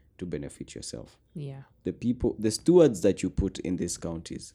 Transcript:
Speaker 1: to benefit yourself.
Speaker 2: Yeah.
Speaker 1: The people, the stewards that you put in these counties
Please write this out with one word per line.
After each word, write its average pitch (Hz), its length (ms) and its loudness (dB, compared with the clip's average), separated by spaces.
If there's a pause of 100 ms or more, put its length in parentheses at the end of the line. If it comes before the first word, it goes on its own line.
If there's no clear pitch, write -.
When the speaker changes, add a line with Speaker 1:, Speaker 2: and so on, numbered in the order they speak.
(180)
Speaker 1:
to 92 80 -8
benefit 73 480 -10
yourself. - 440 -14 (160)
Speaker 2:
Yeah. 139 280 -12 (220)
Speaker 1:
The 90 80 -2
people, 117 460 -2
the 107 120 0
stewards 151 520 6
that 95 200 4
you 92 80 -2
put - 300 -2
in 90 160 -2
these 85 220 -4
counties - 560 -10